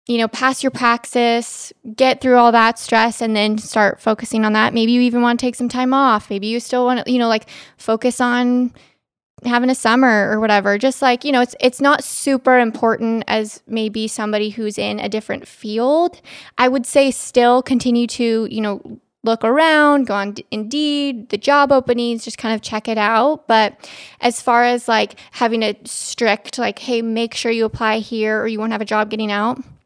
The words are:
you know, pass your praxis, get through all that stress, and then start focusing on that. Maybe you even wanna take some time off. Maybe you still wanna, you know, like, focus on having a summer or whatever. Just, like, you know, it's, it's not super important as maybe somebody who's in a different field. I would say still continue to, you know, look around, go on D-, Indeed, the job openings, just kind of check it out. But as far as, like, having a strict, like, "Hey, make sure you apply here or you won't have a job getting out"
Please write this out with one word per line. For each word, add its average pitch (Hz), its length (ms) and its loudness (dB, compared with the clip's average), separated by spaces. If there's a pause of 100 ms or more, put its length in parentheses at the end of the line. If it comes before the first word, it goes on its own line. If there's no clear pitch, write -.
you 240 100 -2
know, 226 120 0
pass 262 340 -2
your 269 80 0
praxis, 240 1040 -2 (200)
get 262 260 2
through 254 160 4
all 240 160 6
that 226 260 4
stress, 226 420 0
and 220 160 -2
then 214 220 0
start 214 420 0
focusing 220 460 -2
on 214 80 2
that. 220 180 2
Maybe 226 200 2
you 247 100 4
even 240 180 2
wanna 240 160 2
take 240 200 -4
some 247 120 -4
time 254 240 -2
off. 262 380 2
Maybe 202 160 -4
you 226 120 -2
still 247 280 0
wanna, 247 200 0
you 247 120 0
know, 233 100 2
like, 220 180 -2 (300)
focus 226 440 -2
on 247 520 0 (760)
having 247 240 2
a 262 40 2
summer 233 560 2
or 214 80 0
whatever. 208 380 2
Just, 262 240 -2
like, 247 240 2
you 285 80 -2
know, 254 80 4
it's, 247 200 -2
it's 247 200 0
not 285 240 2
super 262 540 2
important 226 680 0
as 214 400 -4
maybe 220 400 -4
somebody 214 440 -4
who's 208 260 -8
in 208 240 -4
a 214 80 -6
different - 400 -8
field. 269 720 -2 (380)
I 254 100 4
would 254 160 0
say 277 260 2
still 247 520 2
continue 240 460 0
to, 226 420 -2
you 214 100 -6
know, 214 400 -8 (240)
look 226 180 0
around, 294 640 4
go - 40 -4
on 202 200 -4
D-, - 180 -16
Indeed, 277 800 -4
the 202 80 -4
job 285 340 2
openings, 240 500 0
just - 140 -14
kind 226 180 -4
of 214 60 -4
check - 260 -8
it 226 120 -4
out. 226 500 0
But 220 400 2 (320)
as - 220 -2
far 240 220 4
as, 240 240 0
like, 214 260 0 (160)
having 226 320 -2
a 214 120 -2 (100)
strict, - 760 -4
like, 214 200 -4
"Hey, 240 220 -4
make 226 320 -4
sure - 180 -4
you 226 140 0
apply 220 360 -2
here 214 420 -2
or - 40 -4
you 220 120 -6
won't 220 140 -4
have 214 100 -4
a - 20 -8
job 214 240 -2
getting 214 240 -6
out" 214 260 -2 (280)